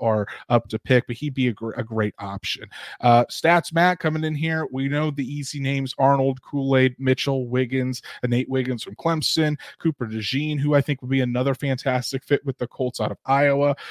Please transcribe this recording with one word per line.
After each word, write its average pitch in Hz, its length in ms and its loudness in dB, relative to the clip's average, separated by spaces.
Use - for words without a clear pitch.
are 107 240 0
up 120 180 2
to 113 100 -4
pick, 127 300 2
but 120 80 -6
he'd 143 180 -6
be 127 140 2
a 113 40 0
gr-, 113 200 -6
a 123 100 -4
great 110 380 -2
option. 101 500 -8
Uh, 120 240 6
Stats 165 480 0
Matt 175 260 2
coming 156 240 -2
in 156 140 -2
here. 160 340 -2
We 135 180 -2
know 151 220 0
the 139 160 -4
easy 143 320 -8
names, 135 400 -2
Arnold, 135 440 2
Kool-Aid, 135 580 4
Mitchell, 131 480 0
Wiggins, 127 520 -2
uh, 123 60 0
Nate 123 200 0
Wiggins 127 360 -2
from 98 100 -14
Clemson, 160 640 0
Cooper 147 260 -2
DeJean, 135 540 -4
who 147 160 4
I 139 40 6
think 139 220 -2
would 127 80 -6
be 135 120 2
another 127 340 0
fantastic 131 640 -2
fit - 240 0
with 131 120 -4
the 120 100 -4
Colts - 320 -4
out 104 100 0
of 101 160 -8
Iowa. 139 480 4